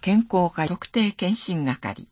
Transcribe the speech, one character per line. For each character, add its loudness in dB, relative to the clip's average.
健 4
康 2
課 -2
特 -6
定 0
健 0
診 -2
係。 -6